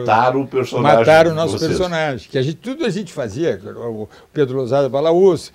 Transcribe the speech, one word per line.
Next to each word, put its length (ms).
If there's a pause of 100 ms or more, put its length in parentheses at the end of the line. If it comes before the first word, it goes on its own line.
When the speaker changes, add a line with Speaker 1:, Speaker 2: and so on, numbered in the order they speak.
Speaker 1:
Mataram 340
o 80
personagem 500
Speaker 2:
Mataram 320
o 40
Speaker 1:
de 40
Speaker 2:
nosso 200
Speaker 1:
vocês. 140
Speaker 2:
personagem. 580
Que 80
a 40
gente, 140
tudo 300
a 40
gente 220
fazia. 480 (160)
O 320 (240)
Pedro 240
Lousada 320
Balaustre 680